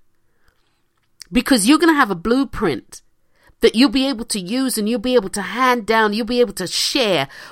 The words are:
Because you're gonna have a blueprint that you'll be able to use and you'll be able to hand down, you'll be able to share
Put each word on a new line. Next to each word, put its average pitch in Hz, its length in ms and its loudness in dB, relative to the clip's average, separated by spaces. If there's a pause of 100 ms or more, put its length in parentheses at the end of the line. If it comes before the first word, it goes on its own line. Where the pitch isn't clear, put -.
(1300)
Because 220 380 0
you're 311 100 6
gonna 330 160 4
have 269 160 2
a 190 60 -2
blueprint 220 840 -4 (580)
that - 140 4
you'll 240 160 4
be 262 180 -2
able 226 160 -6
to 208 160 -6
use 240 380 -4
and 208 100 -2
you'll 240 100 -2
be 254 160 -2
able 202 140 2
to 202 140 -8
hand 240 440 0
down, 220 260 2
you'll 226 120 -4
be 240 160 -2
able 240 140 2
to 180 120 -8
share 180 640 0 (240)